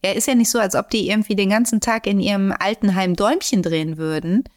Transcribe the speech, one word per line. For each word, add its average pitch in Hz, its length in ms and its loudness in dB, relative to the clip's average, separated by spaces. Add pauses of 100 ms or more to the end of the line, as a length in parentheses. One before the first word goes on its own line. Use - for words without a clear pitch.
Ja, 190 80 0
ist - 160 -2
ja 269 80 2
nicht 233 140 4
so, 240 100 0
als 196 160 0
ob - 140 -2
die 202 180 0
irgendwie 214 280 0
den 196 140 2
ganzen 220 320 2
Tag 226 260 -2
in 202 120 2
ihrem 196 320 0
Altenheim 190 640 0
Däumchen 226 460 0
drehen 160 360 -2
würden. 160 460 0 (140)